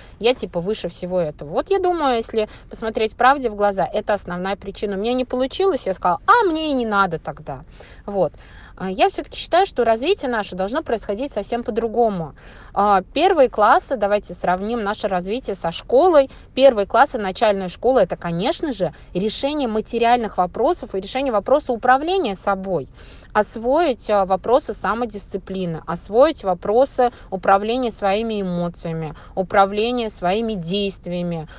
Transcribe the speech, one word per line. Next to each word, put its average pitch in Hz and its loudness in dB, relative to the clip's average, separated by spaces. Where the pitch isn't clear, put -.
Я, 233 4
типа, 180 -6
выше 185 -4
всего 180 -4
этого. 151 -6
Вот 233 -2
я 392 2
думаю, 330 0
если 226 -2
посмотреть 220 -4
правде 262 4
в 208 -10
глаза, 202 2
это 214 -2
основная 190 -4
причина. 202 -8
У 190 -4
меня 233 -2
не 254 0
получилось, 262 -2
я 180 -2
сказала: 175 0
"А 453 6
мне 311 -2
и 277 0
не 247 0
надо 196 0
тогда". 151 -12
Вот. 196 0
А, 190 -8
я 269 2
всё-таки - -8
считаю, 370 2
что 240 -2
развитие 254 0
наше 208 -4
должно 214 -4
происходить 226 -4
совсем 233 -6
по-другому. 220 -2
А, 196 4
первые 311 4
классы, 254 4
давайте 202 0
сравним 196 -2
наше 202 -4
развитие 190 -4
со - -6
школой. 277 4
Первые 247 6
классы, 247 2
начальная 196 0
школа, 240 2
это, 180 2
конечно 214 -4
же, 165 -4
решение 247 -2
материальных 233 0
вопросов 220 -2
и 190 -4
решение 254 -4
вопроса 254 2
управления 269 2
собой. 190 -4
Освоить, 240 0
а, 196 4
вопросы 220 2
самодисциплины, 190 -6
освоить 226 2
вопросы 233 2
управления 208 0
своими 208 -2
эмоциями, 175 -6
управления 208 0
своими 208 -2
действиями, 175 -4